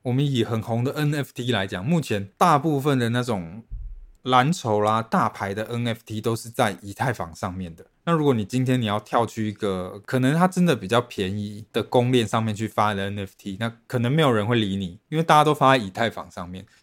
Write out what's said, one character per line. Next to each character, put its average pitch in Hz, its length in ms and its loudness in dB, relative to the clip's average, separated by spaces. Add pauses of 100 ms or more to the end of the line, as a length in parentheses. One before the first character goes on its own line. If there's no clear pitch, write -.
我 123 100 -2
们 135 120 2
以 131 200 2
很 110 160 -2
红 117 240 -2
的 139 80 -2
N 147 220 -2
F 143 200 -6
T 120 160 -4
来 98 160 0
讲， 92 180 -8
目 165 140 2
前 101 380 -2
大 165 220 4
部 147 200 0
分 135 200 2
的 117 100 0
那 120 140 0
种 101 400 -6 (600)
蓝 127 300 4
筹 107 300 0
啦、 110 180 2
大 117 300 0
牌 98 240 -6
的 107 100 -4
N 120 240 -4
F 110 160 -4
T 110 160 -6
都 113 160 0
是 113 140 -14
在 107 320 0
以 101 100 -16
太 120 180 -2
坊 85 240 -6
上 98 180 -6
面 87 220 -8
的。 - 120 -20 (180)
那 170 80 0
如 156 100 2
果 143 120 4
你 107 100 0
今 123 220 -2
天 127 120 2
你 117 60 0
要 104 160 0
跳 120 240 0
去 107 240 -4
一 104 40 -4
个 95 520 -4
可 127 140 -2
能 131 160 4
它 175 120 4
真 180 200 2
的 151 100 4
比 110 100 -10
较 117 140 4
便 101 340 -4
宜 104 380 -8
的 113 100 -2
公 123 300 2
链 120 140 4
上 113 160 -2
面 110 120 -2
去 107 140 -4
发 107 240 0
的 98 120 -2
N 101 160 -6
F 95 180 -10
T， 98 200 -10
那 113 160 -6 (120)
可 127 120 -4
能 120 140 0
没 160 80 2
有 147 100 4
人 107 160 2
会 120 100 2
理 101 200 0
你， 92 220 -6 (100)
因 156 80 -6
为 165 80 0
大 165 100 4
家 151 80 8
都 151 120 4
发 135 200 6
在 127 80 2
以 98 60 -8
太 107 220 -2
坊 92 200 -12
上 92 160 -10
面， 92 200 -14 (160)